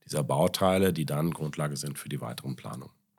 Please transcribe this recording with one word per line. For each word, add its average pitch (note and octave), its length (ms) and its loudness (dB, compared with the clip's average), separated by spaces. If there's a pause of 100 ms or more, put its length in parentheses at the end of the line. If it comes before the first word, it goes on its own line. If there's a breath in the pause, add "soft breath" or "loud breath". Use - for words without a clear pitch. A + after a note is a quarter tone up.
dieser D2 180 0
Bauteile, F2+ 720 4
die D#2 100 0
dann D2+ 280 0
Grundlage D2+ 440 -4
sind C#2+ 220 -6
für - 100 -12
die C#2+ 140 -4
weiteren A#1+ 340 -8
Planungen. - 380 -12 (240)